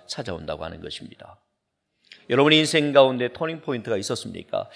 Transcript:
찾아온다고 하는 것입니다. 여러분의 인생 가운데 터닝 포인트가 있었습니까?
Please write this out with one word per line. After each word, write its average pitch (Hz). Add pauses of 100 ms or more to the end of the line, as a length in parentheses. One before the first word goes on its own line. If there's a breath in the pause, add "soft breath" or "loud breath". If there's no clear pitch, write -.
찾아온다고 80
하는 82
것입니다. - (880 soft breath)
여러분의 147
인생 147
가운데 127
터닝 160
포인트가 117
있었습니까? -